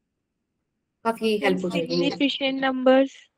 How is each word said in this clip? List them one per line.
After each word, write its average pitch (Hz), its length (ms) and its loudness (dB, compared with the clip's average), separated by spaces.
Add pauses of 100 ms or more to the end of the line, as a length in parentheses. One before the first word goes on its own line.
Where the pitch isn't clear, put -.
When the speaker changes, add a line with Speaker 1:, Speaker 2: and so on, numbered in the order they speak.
(1040)
Speaker 1:
काफी 220 340 -2
help 185 260 0
हो 180 60 -4
जाएगी। 170 400 -2
Speaker 2:
Significant 269 540 -2
numbers। 262 460 4 (280)